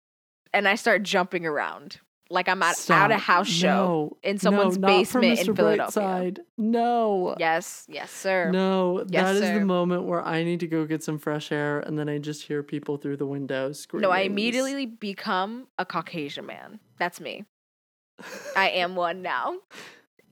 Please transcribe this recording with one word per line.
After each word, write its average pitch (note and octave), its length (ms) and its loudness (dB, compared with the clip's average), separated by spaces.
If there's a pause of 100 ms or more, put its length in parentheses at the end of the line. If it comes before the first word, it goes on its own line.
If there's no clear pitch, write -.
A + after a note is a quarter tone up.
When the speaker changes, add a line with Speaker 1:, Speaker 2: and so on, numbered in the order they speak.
(540)
Speaker 1:
and G3+ 140 2
I G3 80 4
start G#3+ 280 2
jumping F3+ 420 0
around. B2+ 540 -4 (320)
Like F3+ 160 0
I'm F#3+ 140 0
at, E3+ 140 2
Speaker 2:
Stop. F#3 300 4
Speaker 1:
at G#3 60 4
a G#3+ 60 4
house F#3+ 300 4
show F3+ 200 2
Speaker 2:
No. F3+ 540 2
Speaker 1:
in G3+ 160 -2
someone's G3 400 4
Speaker 2:
No, F#3+ 100 4
not G3 200 6
for B3+ 120 0
Speaker 1:
basement G#3 60 6
in F3+ 60 8
Speaker 2:
Mister F#3+ 240 2
Speaker 1:
Philadelphia. - 480 2
Speaker 2:
Brightside. F#3 340 -2 (220)
No. A3+ 800 2
Speaker 1:
Yes, E3 500 -2
yes, C#3+ 220 -12
sir. F#3 400 0
Speaker 2:
No, F#3 580 2
Speaker 1:
Yes, F#3 160 2
Speaker 2:
that F#3+ 120 2
is G#3 40 2
Speaker 1:
sir. G3+ 180 2
Speaker 2:
the G3+ 60 2
moment F3+ 380 2
where F3 200 -2
I E3 200 0
need F3 160 -2
to E3+ 80 -4
go D#3+ 180 0
get D3+ 180 -4
some D#3 140 -4
fresh D3+ 340 -4
air, D3 280 -2
and D3+ 180 -6
then D3+ 100 -4
I D3 120 -4
just D3+ 240 -10
hear D3 180 -4
people D3 360 -6
through C#3+ 200 -6
the C#3+ 80 -2
window C#3 460 -4
screaming. - 320 -6
Speaker 1:
No, F#3+ 80 4
I F#3 100 4
immediately A#3+ 640 -2
become G#3+ 840 -6 (100)
a F#3 80 -2
Caucasian D#3+ 580 -8
man. E2+ 340 -16 (200)
That's F3+ 200 -4
me. D3 260 -12 (760)
Speaker 2:
<laughs> C5+ 360 -12
Speaker 1:
I F#3+ 140 4
am F3+ 260 -2
one F3+ 280 -2
now. E3 320 -4 (760)